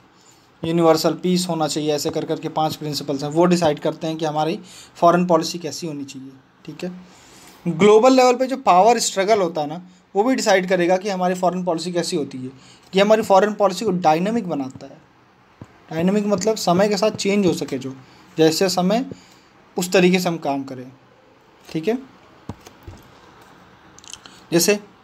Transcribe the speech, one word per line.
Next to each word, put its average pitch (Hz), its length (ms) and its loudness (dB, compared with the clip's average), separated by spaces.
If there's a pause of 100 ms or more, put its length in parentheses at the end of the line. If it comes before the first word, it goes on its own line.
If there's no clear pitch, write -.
(640)
Universal 165 500 2
peace 180 360 -2
होना 160 180 -2
चाहिए, 151 260 -4
ऐसे 147 160 -4
कर 156 160 -6
करके 151 240 -8
पांच 156 260 -2
principles 147 480 -8
हैं, 147 60 -6
वो 165 160 2
decide 175 340 2
करते 156 280 -6
हैं 160 100 -6
कि 160 80 -6
हमारी 156 340 -4 (360)
foreign 175 320 4
policy 170 320 0
कैसी 165 280 -10
होनी 143 160 -10
चाहिए, 135 280 -18 (340)
ठीक 156 180 -14
है। 180 80 -8 (760)
Global 214 460 6
level 254 220 6
पे 254 120 -2
जो 254 100 -6
power 214 420 6
struggle 196 420 0
होता 160 200 -2
है 147 60 -6
ना, 165 140 -10 (340)
वो 202 80 2
भी 254 120 2
decide 196 340 2
करेगा 180 280 2
कि 202 120 -6
हमारी 185 240 -2
foreign 180 300 -2
policy 170 280 -4
कैसी 175 240 -4
होती 135 220 -6
है। 127 140 -12 (440)
ये 190 60 4
हमारी 220 200 4
foreign 202 320 4
policy 202 320 -2
को 202 60 0
dynamic 180 560 0
बनाता 139 380 -8
है। - 120 -20 (960)
Dynamic 185 340 -2
मतलब 208 300 0
समय 190 340 2
के 202 80 -2
साथ 214 140 0
चेंज 196 340 -2
हो 160 80 2
सके 139 240 -6
जो, 131 180 -12 (420)
जैसे 160 320 2
समय 190 360 0 (720)
उस 185 140 -6
तरीके 185 280 4
से 180 100 -4
हम 165 80 -4
काम 139 260 -6
करें, 127 280 -16 (800)
ठीक 160 160 -6
है। 233 100 0 (2500)
जैसे 208 280 2 (240)